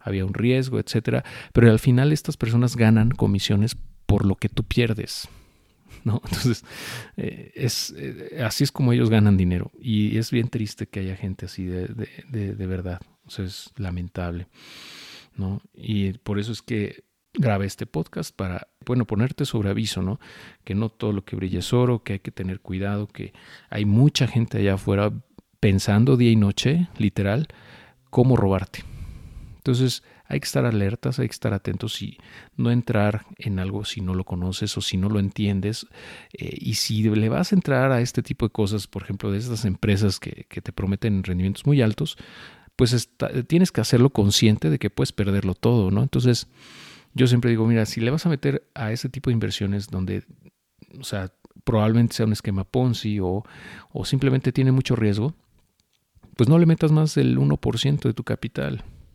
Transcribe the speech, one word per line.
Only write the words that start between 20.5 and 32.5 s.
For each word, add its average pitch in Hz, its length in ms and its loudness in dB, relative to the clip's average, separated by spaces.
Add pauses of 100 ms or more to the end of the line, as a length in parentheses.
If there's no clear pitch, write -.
Que 95 100 -6
no 107 140 0
todo - 240 -4
lo 98 120 -4
que - 120 -10
brilla 95 220 -4
es - 140 -4
oro, 123 300 2
que - 120 -6
hay 98 60 -6
que - 100 -12
tener 92 300 -8
cuidado, 101 480 -6
que - 240 -14 (380)
hay 104 140 -2
mucha 120 440 4
gente 113 300 0
allá 101 160 2
afuera 101 380 0 (460)
pensando 110 580 4
día 120 140 6
y 113 60 6
noche, 123 520 2 (100)
literal, 104 500 0 (640)
cómo 127 260 4
robarte. 95 480 0 (720)
Entonces, 123 460 0 (240)
hay 143 140 -4
que - 60 -12
estar 135 180 0
alertas, 113 540 -2
hay 123 80 -2
que 110 60 -6
estar 113 200 -4
atentos 101 500 -6
y 101 160 -12 (380)